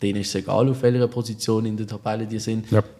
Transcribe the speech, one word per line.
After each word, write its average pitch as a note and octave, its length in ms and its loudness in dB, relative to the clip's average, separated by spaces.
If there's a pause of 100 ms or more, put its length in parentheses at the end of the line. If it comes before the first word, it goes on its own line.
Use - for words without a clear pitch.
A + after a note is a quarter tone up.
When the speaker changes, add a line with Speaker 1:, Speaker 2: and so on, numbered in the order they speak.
Speaker 1:
denen G2+ 180 0
ist F#2+ 80 -4
es - 80 -6
egal, G#2+ 320 2
auf C3 140 0
welcher B2 260 4
Position A2 560 -2
in G#2+ 120 -2
der G#2+ 100 -6
Tabelle A2 400 -4
die A2 120 -6
sind. A2 320 -4
Speaker 2:
Ja. A2 140 4 (160)